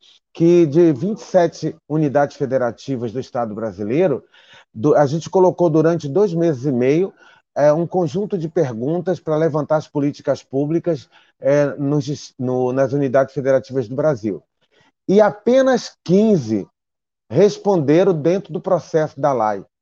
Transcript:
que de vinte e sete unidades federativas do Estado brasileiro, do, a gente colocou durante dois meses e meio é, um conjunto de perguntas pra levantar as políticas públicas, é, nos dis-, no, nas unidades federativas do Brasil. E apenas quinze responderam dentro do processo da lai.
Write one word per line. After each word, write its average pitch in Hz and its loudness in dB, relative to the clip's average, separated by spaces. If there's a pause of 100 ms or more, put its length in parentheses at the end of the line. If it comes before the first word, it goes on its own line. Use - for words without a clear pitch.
(320)
que 170 4
de 160 4
vinte 180 -4
e - -18
sete 170 -2 (140)
unidades 143 0
federativas 120 -4
do 127 -8
Estado 120 -8
brasileiro, 110 -2 (480)
do, 113 0
a - 4
gente 156 -6
colocou 180 2
durante 160 2
dois 190 0
meses 165 -2
e 147 -2
meio 139 0 (440)
é, 147 4
um 165 0
conjunto 180 -4
de 160 -6
perguntas 160 -4
pra 156 -4
levantar 156 0
as - -6
políticas 139 -4
públicas, 147 -4 (300)
é, 143 0
nos 139 -2
dis-, - -10
no, 127 -2
nas 131 0
unidades 139 0
federativas 131 -2
do 131 -10
Brasil. 123 -4 (640)
E 196 4
apenas 240 2
quinze 160 2 (640)
responderam 185 2
dentro 160 -2
do 175 -6
processo 156 -2
da 143 0
lai. 107 -2 (160)